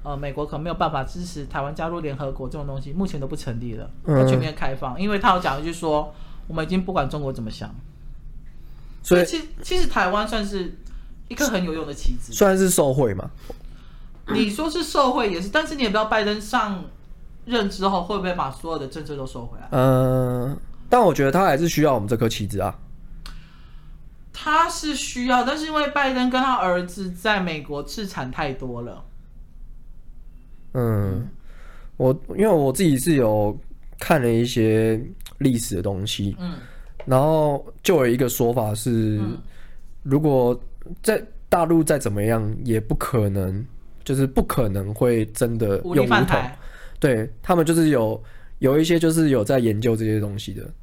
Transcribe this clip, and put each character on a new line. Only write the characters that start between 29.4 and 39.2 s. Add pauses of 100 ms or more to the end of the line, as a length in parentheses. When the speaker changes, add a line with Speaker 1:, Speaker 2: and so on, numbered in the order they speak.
Speaker 2:
嗯，
Speaker 1:
嗯。 (680)
Speaker 2:
我， (140)
因
为
我
自
己
是
有 (400)
看
了
一
些 (380)
历
史
的
东
西，
Speaker 1:
嗯。 (520)
Speaker 2:
然
后 (160)
就
有
一
个
说
法
是，
Speaker 1:
嗯。 (640)